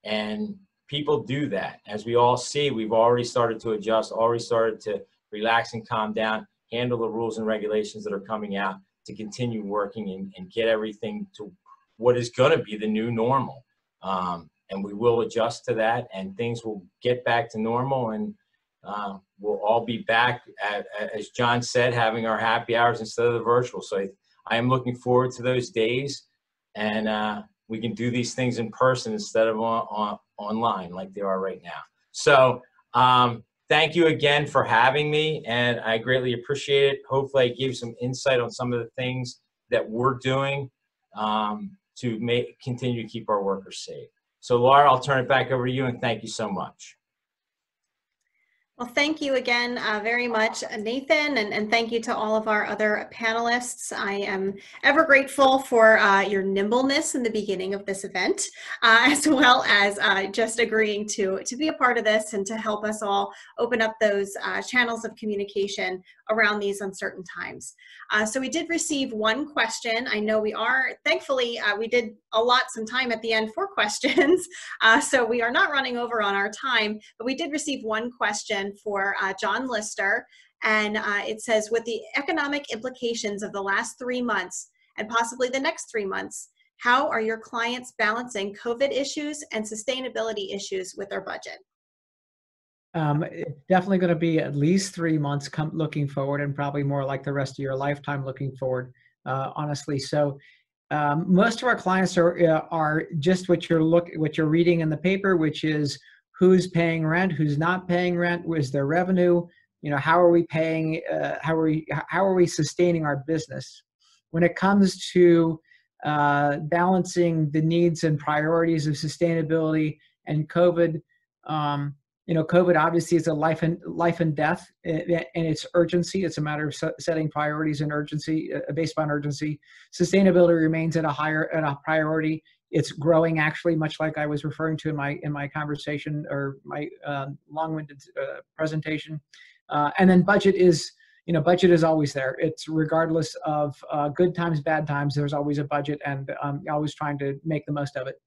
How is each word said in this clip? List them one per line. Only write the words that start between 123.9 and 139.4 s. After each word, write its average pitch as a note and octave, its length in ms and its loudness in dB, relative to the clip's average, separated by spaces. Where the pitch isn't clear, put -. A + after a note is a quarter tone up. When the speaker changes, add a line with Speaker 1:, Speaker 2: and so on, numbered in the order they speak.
Speaker 3:
and D#3+ 160 2
death, D#3 300 0
eh, D#3+ 240 -2
eh, E3+ 140 2
and E3 100 0
it's D#3 200 -2
urgency. F3 480 2
It's D#3+ 160 -4
a - 20 0
matter D3+ 260 -2
of C#3+ 60 -6
se-, - 260 -6
setting D#3+ 300 -2
priorities D3+ 520 -2
and D3+ 120 -2
urgency, D3+ 600 -4
uh, D3 200 -6
based D#3 240 -2
on D3+ 140 -2
urgency. D3 480 -4
Sustainability F3 640 6
remains D#3+ 380 2
at D#3+ 80 0
a D3 60 0
higher, D#3 420 -2
at D#3 100 0
a C#3 200 -2
priority. D#3 580 0
It's - 200 2
growing, D#3+ 460 4
actually, D#3 380 0
much D#3 240 -2
like D#3 180 -2
I D3+ 80 -2
was D3 180 -4
referring D#3 340 -2
to D#3 120 -4
in D#3 60 -4
my, C#3+ 260 -4
in D3+ 100 -6
my C#3+ 160 -6
conversation D3 840 -6
or C#3 340 -4
my, C#3+ 240 -8
um, C#3+ 320 -8
long-winded, D#3 500 -6
uh, C#3 200 -8
presentation. D#3 640 -4